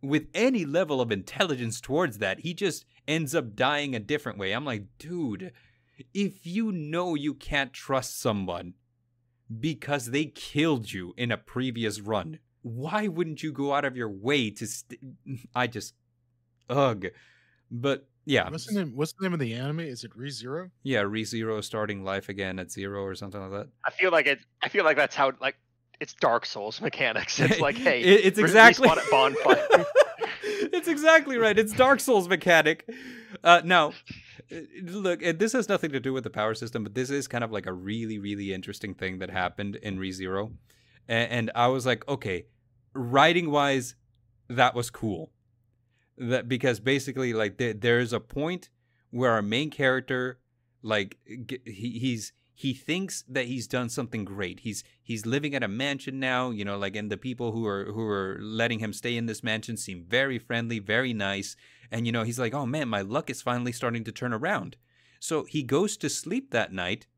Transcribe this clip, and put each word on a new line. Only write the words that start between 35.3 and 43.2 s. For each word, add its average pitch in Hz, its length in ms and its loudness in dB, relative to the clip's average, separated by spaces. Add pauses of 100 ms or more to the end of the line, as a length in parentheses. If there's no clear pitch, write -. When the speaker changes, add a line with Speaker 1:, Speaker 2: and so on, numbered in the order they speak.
Speaker 1:
this 220 140 2
has 247 160 0
nothing 175 240 0
to 135 80 -2
do 131 120 -4
with 131 120 -4
the 113 60 -8
power 110 240 0
system, 113 280 -6
but 101 120 -8
this 127 160 -2
is 139 180 -2
kind 120 160 -4
of, 110 80 -8
like, 101 140 -4
a 92 60 -6
really, 107 460 -6
really 101 360 -6
interesting 95 400 -10
thing 92 240 -6
that 92 120 -8
happened 95 460 -4
in 101 220 -8
ReZero. 95 540 -6 (560)
A-, 117 40 -2
and 117 420 0
I 120 140 4
was 127 160 0
like, 123 240 0
"Okay, 107 380 -4 (640)
writing-wise, 143 840 4 (540)